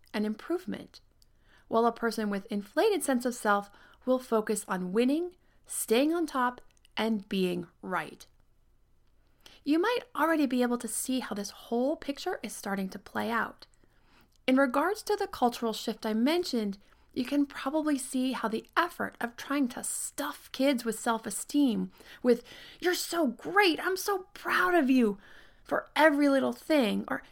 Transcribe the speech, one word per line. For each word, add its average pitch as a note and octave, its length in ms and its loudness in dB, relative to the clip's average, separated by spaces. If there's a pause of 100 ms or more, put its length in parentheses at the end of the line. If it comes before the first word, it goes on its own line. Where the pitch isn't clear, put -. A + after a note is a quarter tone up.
(120)
and G#3+ 120 -2
improvement, G#3+ 760 -6 (640)
while A3+ 200 2
a A3+ 60 4
person A3+ 380 -4
with G3 160 -4
inflated D#4 560 0
sense B3+ 240 0
of A#3+ 80 0
self G3+ 340 0 (380)
will B3+ 140 2
focus G#3+ 480 0
on F3+ 240 -4
winning, C#4+ 420 2 (320)
staying C#4 460 2
on E4+ 140 0
top, B3 340 -2 (360)
and A3 320 -2
being F3+ 380 0 (160)
right. F3 440 -6 (1400)
You D4+ 160 2
might A#4+ 200 2 (140)
already D#4 320 2
be B3 160 0
able A#3+ 160 0
to A#3+ 80 -8
see B3+ 340 -4
how G#3+ 140 -8
this G3+ 160 -8
whole B3+ 460 -2
picture D#4+ 460 -6
is G#3+ 120 -10
starting G3 360 -6
to G3+ 80 -14
play G#3+ 320 -6
out. - 360 -4 (800)
In C4 100 4
regards C#4 480 2
to G#4 120 0
the G4+ 100 -4
cultural A#3 460 0
shift - 340 -6
I A3 80 0
mentioned, A#3 640 0 (340)
you B3+ 120 -2
can C#4+ 220 0
probably D4+ 520 -2
see B3+ 340 -2
how A3+ 140 -4
the A3 300 -4
effort E4+ 440 -2
of A#3+ 160 -6
trying C#4 320 -2
to A3 140 -8
stuff - 680 -8
kids C4 320 2
with A3+ 160 -4
self-esteem, A3+ 920 0 (320)
with, A#3+ 220 4 (340)
"You're F4 160 0
so E4+ 320 0
great, E4 540 2
I'm F#4 160 -2
so F#4 380 -4
proud F4 400 0
of C#4 160 4
you," A#3 280 4 (440)
for - 340 -4
every C#4+ 320 6
little C4 240 2
thing, A3+ 560 0
or, C4 240 -4